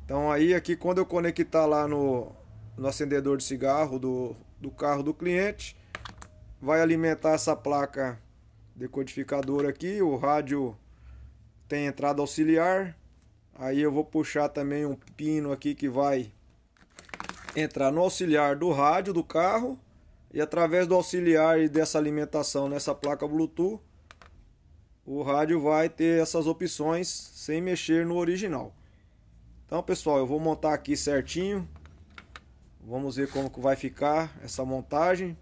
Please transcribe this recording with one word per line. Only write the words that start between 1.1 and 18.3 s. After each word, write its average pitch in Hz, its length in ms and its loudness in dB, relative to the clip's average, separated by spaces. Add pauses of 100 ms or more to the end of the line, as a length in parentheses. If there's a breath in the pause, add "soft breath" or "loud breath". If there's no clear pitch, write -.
lá 147 220 2
no, 139 480 -2 (400)
no 131 100 -6
acendedor 139 520 0
de 131 80 -4
cigarro 135 520 0
do, 127 380 -4 (240)
do 135 100 -10
carro 143 340 -2
do 151 100 -2
cliente, 180 640 -4 (840 loud breath)
vai 151 200 2
alimentar 160 500 2
essa 156 240 2
placa 139 680 -4 (540)
decodificadora 139 920 -4
aqui, 185 320 -4
o 151 160 2
rádio 139 600 0 (880 soft breath)
tem 147 200 -4
entrada 143 360 -2
auxiliar, 160 760 2 (580)
aí 135 240 -2
eu 147 120 2
vou 147 120 0
puxar 151 460 0
também 143 360 -4
um 139 120 -4 (180)
pino 151 380 -2
aqui 143 200 -4
que 143 140 -4
vai 131 420 0 (1300)
entrar 147 340 0
no 151 120 0
auxiliar 151 560 2